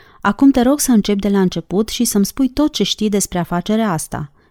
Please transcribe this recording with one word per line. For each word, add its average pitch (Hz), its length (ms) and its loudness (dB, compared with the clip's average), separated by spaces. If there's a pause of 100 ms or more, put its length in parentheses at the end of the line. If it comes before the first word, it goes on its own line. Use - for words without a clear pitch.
(220)
acum 277 300 4
te 262 100 2
rog 269 180 2
să 269 120 0
începi 208 280 2
de 202 100 -2
la 196 120 2
început 185 480 -2
și - 160 -2
să-mi 202 200 0
spui 262 240 -2
tot 294 240 0
ce 262 100 -2
știi - 260 -2
despre 196 300 -2
afacerea 196 520 -2
asta”, - 400 -8 (200)